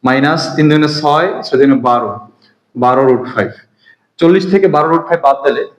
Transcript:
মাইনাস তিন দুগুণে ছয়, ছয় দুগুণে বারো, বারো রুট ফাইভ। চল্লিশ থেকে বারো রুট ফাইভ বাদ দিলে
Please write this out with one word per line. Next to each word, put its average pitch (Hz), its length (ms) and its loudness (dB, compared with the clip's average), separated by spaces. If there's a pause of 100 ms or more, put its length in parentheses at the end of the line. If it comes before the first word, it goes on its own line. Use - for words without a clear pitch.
মাইনাস 139 340 0 (140)
তিন 151 140 2
দুগুণে 151 200 2 (100)
ছয়, 151 280 0 (180)
ছয় - 140 -2
দুগুণে 139 180 4 (100)
বারো, 117 240 -2 (720)
বারো 143 180 2 (100)
রুট 120 220 0
ফাইভ। 101 180 -4 (680)
চল্লিশ 180 340 2
থেকে 190 220 2
বারো 151 180 2
রুট 165 160 -2
ফাইভ 170 180 0
বাদ 139 180 2
দিলে 139 180 -2 (160)